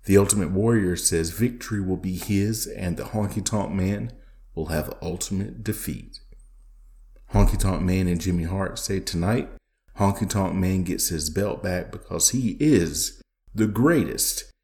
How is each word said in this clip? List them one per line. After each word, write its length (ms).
The 120
Ultimate 320
Warrior 460
says 340
victory 520
will 160
be 180
his 500
and 320
the 60
Honky 420
Tonk 260
Man 400
will 120
have 340
ultimate 640
defeat. 560
Honky 260
Tonk 240
Man 260
and 140
Jimmy 220
Hart 340
say 220
tonight, 500
Honky 320
Tonk 240
Man 300
gets 260
his 220
belt 320
back 280
because 380
he 300
is 600
the 100
greatest 880